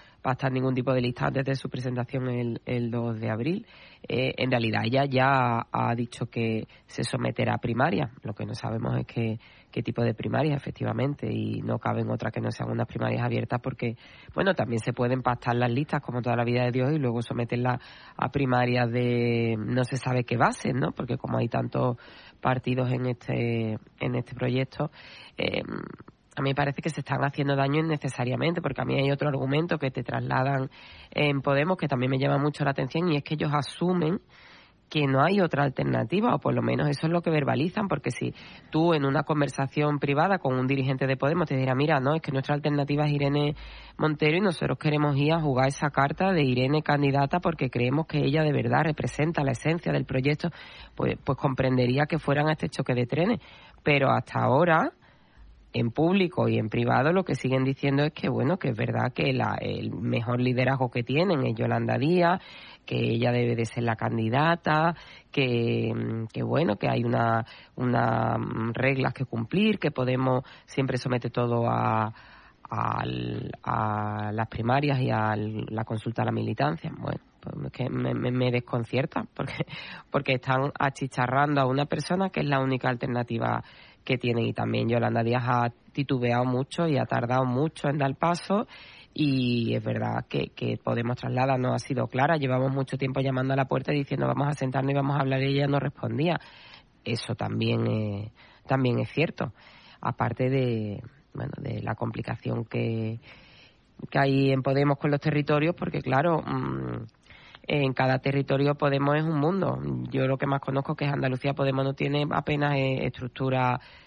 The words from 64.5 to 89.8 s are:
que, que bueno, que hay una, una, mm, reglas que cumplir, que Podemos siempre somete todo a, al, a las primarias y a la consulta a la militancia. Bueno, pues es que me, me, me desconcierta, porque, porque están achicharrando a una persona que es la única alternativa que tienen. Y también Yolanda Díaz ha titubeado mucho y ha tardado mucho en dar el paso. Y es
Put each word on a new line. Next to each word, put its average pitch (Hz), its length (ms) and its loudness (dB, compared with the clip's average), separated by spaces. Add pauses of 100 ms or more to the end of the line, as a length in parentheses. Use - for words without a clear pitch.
que, 117 640 2 (400)
que 123 100 -4
bueno, 139 320 2
que 139 160 -2
hay 123 140 2
una, 117 400 2 (320)
una, 117 600 2
mm, 113 380 -4
reglas 131 400 0
que 135 120 -6
cumplir, 185 520 0
que 147 140 -2
Podemos 127 500 0 (240)
siempre 131 300 -2
somete 123 340 -2
todo 120 400 0
a, 113 420 0 (560)
al, 117 840 -4 (100)
a 107 680 -2
las 113 160 -2
primarias 135 520 0
y 120 100 0
a 107 260 0
la 107 480 -4
consulta 113 380 -4
a - 20 -2
la 117 80 0
militancia. 113 680 -2
Bueno, - 220 -6 (200)
pues - 140 -12 (120)
es 131 60 -10
que 127 160 -4
me, 127 240 -2
me, 123 200 -2
me 127 180 0
desconcierta, 120 760 -2 (100)
porque, - 200 -6 (560)
porque 143 240 0
están 131 440 0
achicharrando 139 800 0
a 131 60 4
una 135 200 0
persona 185 440 -2
que - 100 -2
es 151 60 0
la 139 140 2
única 131 280 0
alternativa 120 760 -2 (420)
que 127 140 0
tienen. 117 280 0
Y 110 60 -2
también 113 360 0
Yolanda 117 340 2
Díaz 120 240 0
ha 120 240 2 (220)
titubeado 123 520 0
mucho 131 420 0
y 147 120 2
ha 131 60 0
tardado 123 400 0
mucho 135 440 0
en 143 100 0
dar 139 120 2
el 131 60 -6
paso. 175 500 0 (460)
Y 123 640 2
es 117 100 -2